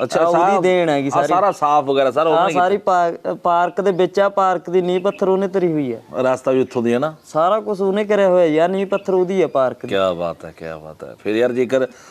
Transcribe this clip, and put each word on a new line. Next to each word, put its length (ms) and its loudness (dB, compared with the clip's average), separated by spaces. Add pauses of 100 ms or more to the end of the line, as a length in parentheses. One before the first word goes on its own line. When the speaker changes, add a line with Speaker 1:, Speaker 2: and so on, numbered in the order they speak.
Speaker 1:
ਅੱਛਾ, 180 -2
Speaker 2:
ਆਹ 60 2
ਉਹਦੀ 120 2
Speaker 1:
ਸਾਰਾ 220 2
Speaker 2:
ਦੇਣ 280 2
ਹੈਗੀ 180 0
Speaker 1:
ਆਹ 40 -4
Speaker 2:
ਸਾਰੀ। 160 0
Speaker 1:
ਸਾਰਾ 240 2
ਸਾਫ਼ 340 0
ਵਗੈਰਾ 260 2
ਸਾਰਾ 180 0
Speaker 2:
ਆਹ 120 2
Speaker 1:
ਉਹਨੇ 120 0
Speaker 2:
ਸਾਰੀ 240 2
Speaker 1:
ਕੀਤਾ? 80 -12
Speaker 2:
ਪਾ-, 500 0
ਪਾਰਕ 460 0
ਦੇ 100 0
ਵਿੱਚ 280 0
ਆ, 100 2
ਪਾਰਕ 400 0
ਦੀ 120 0
ਨੀਂਹ 180 0
ਪੱਥਰ 280 -2
ਉਹਨੇ 200 2
ਧਰੀ 240 0
ਹੋਈ 220 -2
ਆ। 40 -8 (200)
Speaker 1:
ਰਸਤਾ 340 0
ਵੀ 100 2
ਉੱਥੋਂ 220 -2
ਦੀ 100 0
ਹੈ 60 0
ਨਾ? 160 -4 (100)
Speaker 2:
ਸਾਰਾ 340 0
ਕੁਛ 220 -6
ਉਹਨੇ 240 0
ਕਰਿਆ 220 2
ਹੋਇਆ 180 4
ਯਾਰ, 240 2
ਨੀਂਹ 160 -2
ਪੱਥਰ 280 -2
ਉਹਦੀ 280 2
ਆ 60 2
ਪਾਰਕ 340 -2
ਦੀ। 60 -10
Speaker 1:
ਕਿਆ 260 0
ਬਾਤ 320 -6
ਹੈ, 120 -16
ਕਿਆ 200 -12
ਬਾਤ 260 -18
ਹੈ। 160 -16
ਫਿਰ 160 -4
ਯਾਰ, 160 2
ਜੇਕਰ 360 0 (240)